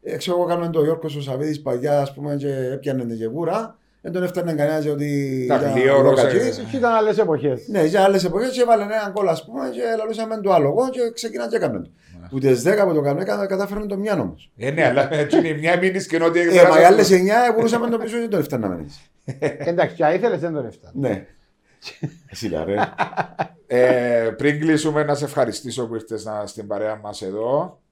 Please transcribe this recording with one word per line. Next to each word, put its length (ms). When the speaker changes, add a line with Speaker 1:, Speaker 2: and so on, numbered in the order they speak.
Speaker 1:
Ε, 140
ξέρω 200
εγώ, 100
κάνουμε 240
το 120
Γιώργος 340
ο 60
Σαββίδης 400
παγιά, 380
ας 140
πούμε, 220
και 120
έπιανε 320
την 100
γεβούρα. 640
Δεν 120
τον 100
έφτανε 320
κανένας, 320
ότι 640
Speaker 2:
Τα 80
Speaker 1:
ήταν 160
Speaker 2:
γλίωρο, 300
Speaker 1:
λογατζής. 560
Speaker 2:
ε. 120
Speaker 3:
Και 60
ήταν 160
άλλες 260
εποχές. 500
Speaker 1:
Ναι, 120
ήταν 220
άλλες 220
εποχές 280
και 80
έβαλε 220
έναν 300
γκολ, 160
ας 160
πούμε, 260
και 100
λαλούσαμε 420
το 120
άλογο 380
και 100
ξεκινά 340
και 80
έκαμε 240
το. 100
Speaker 2:
Ναι. 80
Speaker 1:
Που 100
τις 240
δέκα 240
που 80
το 60
κάνουμε, 240
κα-, 220
κατάφεραν 420
το 80
μιαν 240
όμως. 360
Speaker 2:
Ε, 140
ναι, 160
αλλά 280
<laughs> 80
έτσι 160
είναι 200
μια 200
μήνυς 280
και 120
νότι 220
Speaker 1:
Ε, 20
Speaker 2:
έκαναν 280
Speaker 1:
μα 100
οι 20
Speaker 2:
αυτό. 120
Speaker 1:
άλλες 160
εννιά 440
μπορούσαμε 320
να 60
το 60
πείσουμε 240
και 60
τον 120
έφταναμε 340
εμείς. 360
Speaker 3:
Εντάξει, 360
και 100
αν 100
ήθελες, 260
δεν 120
τον 140
έφτανε. 260
Speaker 1:
Ναι. 180
Speaker 2:
<laughs> 520
Speaker 1:
Εσύ, 180
λα, 160
ρε. 100
Speaker 2:
Ε, 680
πριν 240
κλείσουμε, 440
να 100
σε 100
ευχαριστήσω 640
που 80
ήρθες 300
να, 220
στην 200
παρέα 360
μας 200
εδώ. 580